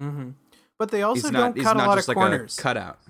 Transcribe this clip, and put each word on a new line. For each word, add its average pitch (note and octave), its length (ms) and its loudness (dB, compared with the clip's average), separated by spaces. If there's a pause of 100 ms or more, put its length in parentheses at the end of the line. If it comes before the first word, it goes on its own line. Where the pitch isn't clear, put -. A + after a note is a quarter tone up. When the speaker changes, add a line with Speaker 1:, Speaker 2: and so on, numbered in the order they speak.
Speaker 1:
Mm-hmm. C#3+ 300 -8 (460)
But G#3+ 140 -4
they G#3 100 0
also B3 260 0
Speaker 2:
he's C#4 40 -2
not, B3+ 80 0
Speaker 1:
don't A#3+ 160 2
Speaker 2:
he's - 100 -4
Speaker 1:
cut A3 120 4
a - 20 2
Speaker 2:
not G#3 80 4
Speaker 1:
lot G3+ 80 6
Speaker 2:
just F#3+ 140 0
Speaker 1:
of A#2+ 80 2
Speaker 2:
like G#2+ 120 4
Speaker 1:
corners. B2 300 -4
Speaker 2:
a - 20 -12
cutout. A2 380 -4 (100)